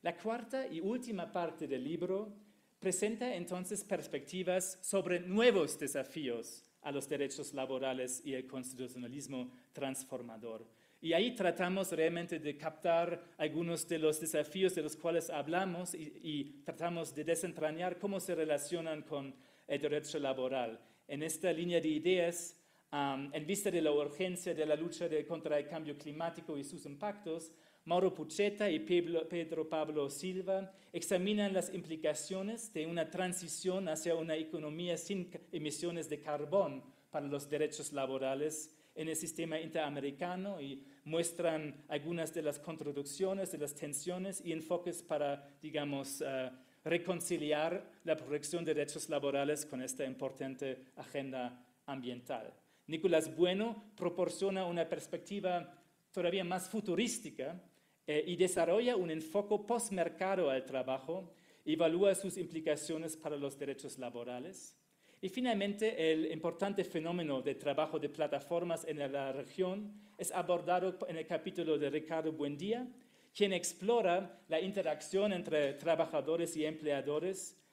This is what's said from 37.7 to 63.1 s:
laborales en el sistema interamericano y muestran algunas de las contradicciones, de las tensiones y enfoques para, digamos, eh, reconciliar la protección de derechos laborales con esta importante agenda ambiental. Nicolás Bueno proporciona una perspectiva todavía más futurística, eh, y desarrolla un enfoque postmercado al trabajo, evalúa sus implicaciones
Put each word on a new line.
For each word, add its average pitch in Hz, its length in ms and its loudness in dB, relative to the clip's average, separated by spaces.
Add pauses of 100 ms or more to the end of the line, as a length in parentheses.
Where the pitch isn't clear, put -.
laborales 135 800 -2 (220)
en 156 140 -6
el 160 80 -2
sistema 165 440 -4
interamericano 160 1000 -4
y 139 220 -8 (220)
muestran 160 840 0
algunas 156 480 -2
de 160 80 -2
las 147 160 -2
contradicciones, 160 920 -2
de 160 60 -6
las 143 160 -4
tensiones 180 720 -4
y 170 60 -2
enfoques 170 500 -2
para, 143 480 0 (100)
digamos, 143 600 -4
eh, 131 300 -2 (320)
reconciliar 165 1040 0 (140)
la 160 120 4
protección 151 480 -2
de 151 120 2
derechos 143 340 -2
laborales 143 560 2
con 127 160 -6
esta 131 240 -4
importante 131 720 -4 (200)
agenda 131 680 -6 (220)
ambiental. 123 640 -6 (320)
Nicolás 160 500 4
Bueno 190 600 2
proporciona 180 720 0
una 170 220 0
perspectiva 175 840 -2 (380)
todavía 180 320 2
más 185 260 -2
futurística, 180 880 0 (480)
eh, 151 200 4
y 175 80 0
desarrolla 185 600 6
un 175 160 2
enfoque 202 540 0
postmercado 185 840 2
al 131 160 2
trabajo, 135 640 -2 (320)
evalúa 170 520 6
sus 185 220 -4
implicaciones 160 800 -2